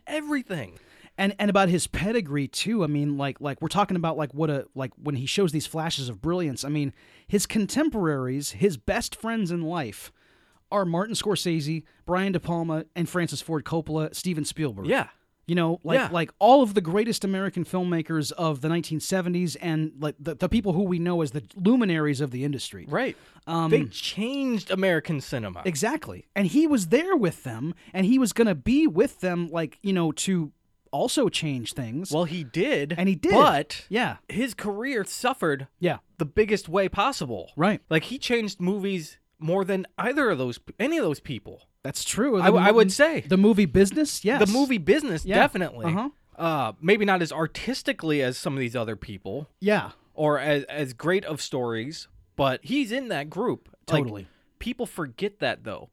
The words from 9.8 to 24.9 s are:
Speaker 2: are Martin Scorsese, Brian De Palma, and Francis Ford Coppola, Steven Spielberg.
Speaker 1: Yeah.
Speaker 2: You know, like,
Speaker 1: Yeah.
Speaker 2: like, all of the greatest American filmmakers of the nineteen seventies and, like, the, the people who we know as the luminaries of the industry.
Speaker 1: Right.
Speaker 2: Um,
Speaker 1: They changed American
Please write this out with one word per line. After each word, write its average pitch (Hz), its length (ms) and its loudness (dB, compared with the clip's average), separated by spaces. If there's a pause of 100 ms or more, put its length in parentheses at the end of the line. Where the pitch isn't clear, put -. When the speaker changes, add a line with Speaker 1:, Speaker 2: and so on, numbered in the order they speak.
Speaker 2:
are 196 120 2
Martin 180 300 0
Scorsese, 165 720 -2 (200)
Brian 185 280 0
De 175 80 -2
Palma, 165 440 -2 (120)
and 175 120 -2
Francis 165 320 -2
Ford 156 240 -4
Coppola, 156 480 -4
Steven 160 320 -4
Spielberg. 123 420 -6
Speaker 1:
Yeah. 240 220 0 (380)
Speaker 2:
You 175 80 0
know, 170 300 2
like, 165 160 4
Speaker 1:
Yeah. 220 100 0
Speaker 2:
like, 165 300 -2
all 262 240 10
of 202 100 0
the 208 60 2
greatest 202 420 0
American 190 420 -2
filmmakers 165 680 -2
of 160 280 -2
the 156 80 -2
nineteen 165 300 -2
seventies 180 580 -2
and, 156 440 -2
like, 151 180 -4
the, 151 160 -8
the 180 140 -2
people 208 240 0
who 180 100 0
we 180 160 0
know 170 240 0
as 143 80 -2
the 139 140 -8 (100)
luminaries 170 640 2
of 139 120 -4
the 127 120 -6
industry. 123 440 -6
Speaker 1:
Right. 214 280 -4 (300)
Speaker 2:
Um, 165 240 -2
Speaker 1:
They - 140 4
changed 240 880 -4
American 175 480 0